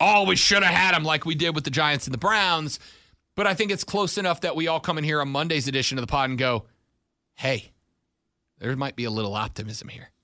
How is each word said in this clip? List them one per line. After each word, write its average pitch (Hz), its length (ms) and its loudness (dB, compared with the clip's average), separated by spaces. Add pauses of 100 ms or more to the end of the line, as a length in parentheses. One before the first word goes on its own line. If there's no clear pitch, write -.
"Oh, 202 240 6
we 185 120 4
should 202 260 4
have 175 120 4
had 180 200 4
'em," 160 100 2
like 156 220 0
we 165 80 -2
did 165 200 0
with 151 100 -2
the 151 60 -4
Giants 147 360 0
and 131 80 -4
the 117 40 -6
Browns. 180 600 0 (560)
But 202 120 0
I 190 80 2
think 208 180 -2
it's - 120 -4
close 202 340 -2
enough 180 240 0
that 165 120 -2
we 165 140 -2
all 160 100 0
come 160 200 -4
in 151 60 -2
here 151 160 0
on 139 80 -2
Monday's 139 380 -2
edition 135 320 -2
of 120 40 -4
the 113 80 -6
pod 135 200 0
and 127 80 -4
go, 123 280 0 (680)
"Hey, 131 380 -4 (880)
there 131 180 -4
might 139 180 -4
be 120 100 -4
a 113 60 -4
little 107 240 -4
optimism 107 540 -8
here. - 220 -18 (140)